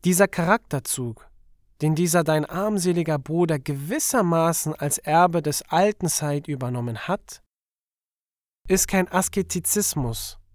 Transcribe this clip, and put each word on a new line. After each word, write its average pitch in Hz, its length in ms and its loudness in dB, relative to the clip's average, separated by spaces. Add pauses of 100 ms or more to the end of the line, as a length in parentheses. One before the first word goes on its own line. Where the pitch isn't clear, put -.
Dieser 185 220 4
Charakterzug, 147 1000 -4 (540)
den 156 120 2
dieser 170 300 2
dein 156 200 2
armseliger 175 760 0
Bruder 160 400 0
gewissermaßen 165 1160 0
als - 240 -4
Erbe 170 440 4
des 147 200 -4
alten 185 460 0
Said 147 400 -2
übernommen 123 580 -4
hat, - 360 -6 (1200)
ist 185 220 2
kein 185 180 2
Asketizismus 180 1300 -2 (140)